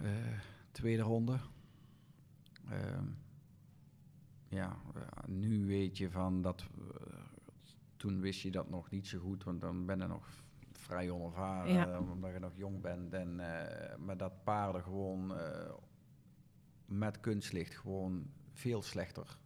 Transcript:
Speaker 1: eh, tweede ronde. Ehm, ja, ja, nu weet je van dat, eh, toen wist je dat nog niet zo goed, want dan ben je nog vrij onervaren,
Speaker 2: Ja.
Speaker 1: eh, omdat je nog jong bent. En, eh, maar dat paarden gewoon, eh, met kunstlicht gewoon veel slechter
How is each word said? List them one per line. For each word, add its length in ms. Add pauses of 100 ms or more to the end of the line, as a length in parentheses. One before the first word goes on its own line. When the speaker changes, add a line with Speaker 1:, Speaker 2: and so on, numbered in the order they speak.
Speaker 1:
eh, 80 (600)
tweede 320
ronde. 360 (1300)
Ehm, 360 (1400)
ja, 300 (160)
ja, 340
nu 380
weet 320
je 140
van 300
dat, 200 (400)
eh, 120 (840)
toen 220
wist 220
je 100
dat 180
nog 200
niet 180
zo 120
goed, 240
want 180
dan 240
ben 140
je 80
nog 360 (280)
vrij 380
onervaren, 640
Speaker 2:
Ja. 180
Speaker 1:
eh, 200
omdat 220
je 60
nog 160
jong 260
bent. 320
En, 260
eh, 580
maar 200
dat 260
paarden 400
gewoon, 540
eh, 360 (1120)
met 340
kunstlicht 560
gewoon 540 (220)
veel 300
slechter 640